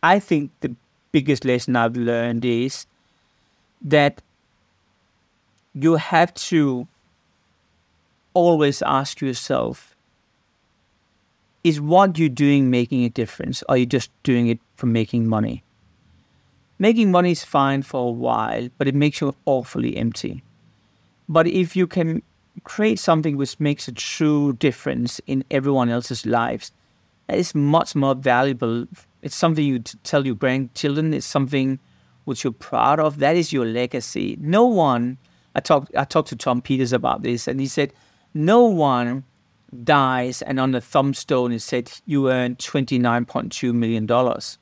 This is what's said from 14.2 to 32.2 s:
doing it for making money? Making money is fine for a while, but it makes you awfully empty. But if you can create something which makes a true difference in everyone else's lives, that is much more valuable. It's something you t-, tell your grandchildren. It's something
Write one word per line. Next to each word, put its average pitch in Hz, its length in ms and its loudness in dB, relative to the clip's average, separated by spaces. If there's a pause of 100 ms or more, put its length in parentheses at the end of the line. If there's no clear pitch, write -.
doing 120 240 2
it 117 120 0 (160)
for 127 120 -4
making 113 400 0
money? 110 360 -2 (1160)
Making 220 320 4
money 180 200 4
is 165 120 -2
fine 139 400 0
for 123 260 -4
a - 20 -4
while, 117 580 -2 (100)
but 139 80 0
it 135 80 0
makes 143 260 0
you 139 140 -2 (100)
awfully 123 500 -2
empty. - 480 -6 (880)
But 160 160 4
if 175 300 0
you 185 100 4
can 165 380 -2 (400)
create 214 340 0
something 156 400 2
which 139 220 -4
makes 147 280 -2
a 127 40 -14
true 143 640 0
difference 120 720 -2
in 135 240 -4
everyone 135 380 0
else's 120 360 -6
lives, 117 460 -2 (560)
that 196 100 -2
is 175 160 -2
much 147 420 2
more 135 200 2
valuable. 123 720 0 (340)
It's - 140 -12
something 160 280 2
you 131 160 0
t-, - 240 -14
tell 143 220 0
your 127 100 -2
grandchildren. 143 800 -2
It's 135 120 -4
something 135 520 -2 (480)